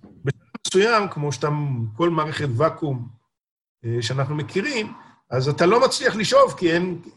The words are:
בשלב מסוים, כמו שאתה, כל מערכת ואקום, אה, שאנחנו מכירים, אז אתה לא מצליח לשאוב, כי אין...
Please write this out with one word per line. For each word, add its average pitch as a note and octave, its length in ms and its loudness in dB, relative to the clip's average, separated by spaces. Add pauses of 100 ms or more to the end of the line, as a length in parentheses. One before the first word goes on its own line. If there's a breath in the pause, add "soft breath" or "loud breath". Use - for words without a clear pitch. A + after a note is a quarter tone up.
(240)
בשלב C3+ 160 -4 (260)
מסוים, G3+ 420 2
כמו D3 240 -4
שאתה, D3+ 160 -4 (480)
כל E3+ 140 2
מערכת D3+ 460 -2
ואקום, C#3+ 520 -2 (760)
אה, A#2 180 -2
שאנחנו C3+ 320 -2
מכירים, G#3+ 580 -4 (380 loud breath)
אז C3 180 0
אתה D3+ 180 2
לא A#3 180 6
מצליח B3 320 0
לשאוב, B3+ 420 4
כי E3 140 2
אין... E3+ 300 -2 (140)